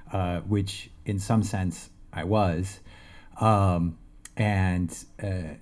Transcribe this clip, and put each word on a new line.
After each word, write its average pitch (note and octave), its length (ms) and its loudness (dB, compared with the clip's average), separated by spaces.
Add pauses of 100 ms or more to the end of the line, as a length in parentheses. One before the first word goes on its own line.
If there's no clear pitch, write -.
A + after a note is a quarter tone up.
(120)
uh, F2+ 280 -2
which G2+ 500 -4 (160)
in G2+ 140 -2
some G#2+ 240 2
sense F#2 480 -4 (200)
I D#2 120 -8
was. F#2+ 560 0 (600)
Um, F#2+ 600 4 (360)
and, F#2+ 560 2 (300)
uh, F#2 400 -4